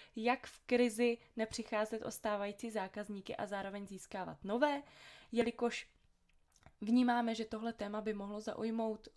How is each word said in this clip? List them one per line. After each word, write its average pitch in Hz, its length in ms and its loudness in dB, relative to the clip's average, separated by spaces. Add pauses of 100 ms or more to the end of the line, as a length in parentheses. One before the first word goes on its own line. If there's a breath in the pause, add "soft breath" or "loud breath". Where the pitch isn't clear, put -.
(160 loud breath)
jak 240 300 0
v - 200 -18
krizi 240 520 4 (180 loud breath)
nepřicházet 220 680 -2
o 220 60 -4
stávající 208 600 -2
zákazníky 202 680 -6
a 208 100 -2
zároveň 196 400 -6
získávat 185 580 -10
nové, 277 380 2 (500 loud breath)
jelikož 233 560 0 (920)
vnímáme, 240 540 4
že 220 100 -4
tohle 220 280 -4
téma 214 280 -6
by 214 140 -2
mohlo 202 260 -6
zaujmout 220 760 -2